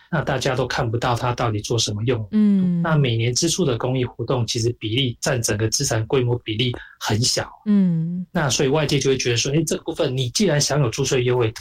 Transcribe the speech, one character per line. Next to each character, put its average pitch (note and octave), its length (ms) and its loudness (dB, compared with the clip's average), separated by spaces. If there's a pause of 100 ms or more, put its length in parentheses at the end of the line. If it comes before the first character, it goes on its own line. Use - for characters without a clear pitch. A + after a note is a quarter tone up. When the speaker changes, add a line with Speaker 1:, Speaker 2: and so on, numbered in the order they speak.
(120)
Speaker 1:
那 D3+ 100 0
大 C3+ 160 -2
家 B2+ 180 -2
都 B2 120 0
看 B2 220 -2
不 A2 60 -4
到 A#2+ 200 0
它 A#2+ 180 -2
到 A#2 180 -2
底 G#2 80 -2
做 A#2+ 200 -2
什 - 120 -2
么 G#2 120 -4
用。 A2+ 260 0
Speaker 2:
嗯。 G3 540 2
Speaker 1:
那 E3 120 2
每 B2 220 2
年 A#2 160 0
支 E3 160 0
出 E3+ 160 0
的 B2 100 2
公 B2+ 220 -2
益 B2 80 0
活 - 180 -8
动， A#2+ 220 0
其 A#2+ 140 -4
实 A#2 200 0
比 A2 160 -4
例 B2 240 -2
占 B2+ 220 -2
整 G#2+ 160 -2
个 A2 100 0
资 C3+ 160 -2
产 A2+ 220 -2
规 C3 160 2
模 A#2+ 180 0
比 A2 160 -6
例 B2 160 -2 (280)
很 A2 200 0
小。 - 300 -2 (160)
Speaker 2:
嗯。 F3+ 680 2
Speaker 1:
那 D#3 160 0
所 D3 160 2
以 C3 60 4
外 D3+ 160 2
界 C#3 140 0
就 C#3 100 2
会 C3 80 2
觉 B2+ 140 -2
得 A#2 40 2
说， C3+ 160 -2
诶， D#3+ 120 2
这 F#3 120 -2
个 - 80 -10
部 D#3+ 120 -6
分 C3+ 200 0
你 B2+ 140 -2
既 G#3 160 0
然 D3 160 2
享 C#3+ 180 0
有 A#2+ 120 2
租 C#3 120 -2
税 B2+ 200 2
优 B2 160 2
惠， A2+ 220 2